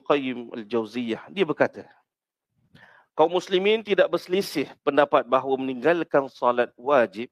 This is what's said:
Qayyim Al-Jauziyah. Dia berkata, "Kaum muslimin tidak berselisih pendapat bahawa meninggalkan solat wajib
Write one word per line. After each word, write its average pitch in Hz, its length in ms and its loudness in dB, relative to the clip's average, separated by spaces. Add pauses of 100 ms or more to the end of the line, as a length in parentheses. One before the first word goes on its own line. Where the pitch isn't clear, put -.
Qayyim 127 480 -2
Al-Jauziyah. 113 800 -6
Dia 190 80 0
berkata, 139 480 -2 (1300)
"Kaum 170 160 4
muslimin 196 480 2
tidak 180 320 2
berselisih 175 560 -2 (160)
pendapat 143 400 2
bahawa 131 320 0
meninggalkan 135 720 -2
solat 123 480 0
wajib 127 540 0